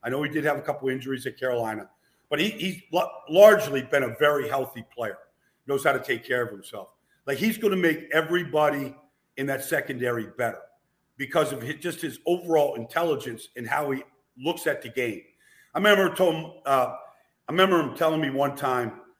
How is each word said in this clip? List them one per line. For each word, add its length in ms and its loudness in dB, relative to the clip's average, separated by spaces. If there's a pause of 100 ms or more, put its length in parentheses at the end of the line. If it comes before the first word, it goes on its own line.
I 60 -6
know 140 -2
he 80 -4
did 140 -4
have 120 2
a 60 -10
couple 260 -4
injuries 380 -4
at 120 -10
Carolina, 500 -4 (420)
but 80 -2
he, 120 2
he's 320 -8 (100)
l-, 180 0 (180)
largely 540 8
been 200 0
a 160 -4
very 300 2
healthy 360 -4 (100)
player, 240 -6 (480)
knows 180 -2
how 80 6
to 60 0
take 260 -4
care 180 0
of 80 -4
himself. 440 -16 (320)
Like, 120 -4
he's 200 0
gonna 180 2
make 360 0
everybody 840 0 (420)
in 100 -4
that 180 -4
secondary 720 -4
better 240 -2 (560)
because 360 0
of 80 -8
his, 160 -8
just 240 -8
his 260 -8
overall 480 2
intelligence 840 -4
and 120 -10
how 220 -2
he 120 -4 (340)
looks 300 -4
at 160 -2
the 60 -14
game. 340 -4 (520)
I 40 -2
remember 360 4
told, 500 0
uh, 300 2 (540)
I 40 -4
remember 280 4
him 160 -4
telling 240 2
me 100 0
one 260 -2
time 440 -2 (200)